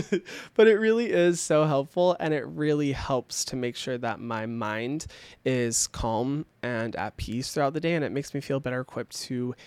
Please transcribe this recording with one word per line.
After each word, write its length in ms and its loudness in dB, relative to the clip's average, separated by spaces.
<laughs> 520 -6
but 120 10
it 120 8
really 340 2
is 280 4
so 240 4
helpful, 540 2
and 160 0
it 120 -2
really 460 0
helps 540 -2
to 100 -6
make 200 -4
sure 220 -6
that 220 -4
my 260 -6
mind 600 -4
is 420 0
calm 600 -2
and 340 -4
at 200 -6
peace 360 -6
throughout 220 0
the 60 -4
day, 140 0
and 100 0
it 80 -4
makes 220 -4
me 60 -4
feel 200 -2
better 200 -4
equipped 420 -8
to 320 -4